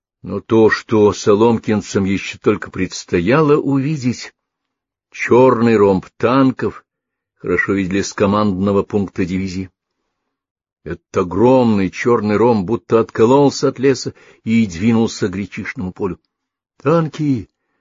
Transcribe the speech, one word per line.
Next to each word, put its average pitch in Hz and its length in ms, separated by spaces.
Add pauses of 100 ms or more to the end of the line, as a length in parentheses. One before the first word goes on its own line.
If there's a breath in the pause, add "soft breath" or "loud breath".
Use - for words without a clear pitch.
(220)
Но 92 180
то, 110 300
что 104 420
соломкинцам 107 920
еще 98 360
только 104 300
предстояло 110 840
увидеть — 135 760 (800)
черный 117 640
ромб 98 300 (100)
танков, 127 720 (500)
хорошо 98 380
видели 98 280
с - 120
командного 101 680
пункта 101 420
дивизии. 95 440 (1160)
Этот 82 300
огромный 101 720
черный 107 460
ромб 107 300
будто 113 340
откололся 135 720
от 131 100
леса 131 340 (300 soft breath)
и 113 220
двинулся 110 640
к 92 40
гречишному 95 640
полю. 92 260 (600)
«Танки! 147 680 (320)